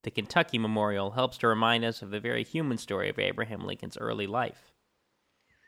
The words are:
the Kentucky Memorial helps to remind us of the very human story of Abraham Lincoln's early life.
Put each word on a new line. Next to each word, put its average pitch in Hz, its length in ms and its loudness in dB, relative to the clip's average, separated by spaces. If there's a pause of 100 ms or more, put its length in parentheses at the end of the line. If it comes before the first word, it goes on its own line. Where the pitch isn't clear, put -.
the - 80 -6
Kentucky 127 480 2
Memorial 104 540 2
helps 127 280 0
to 120 80 4
remind 113 380 4
us 113 160 -2
of 101 80 -12
the 104 100 -4
very 117 240 -2
human 139 360 -2
story 98 300 -2
of 101 100 -4
Abraham 101 440 -2
Lincoln's 95 340 -8
early 110 280 -4
life. 117 460 -4 (960)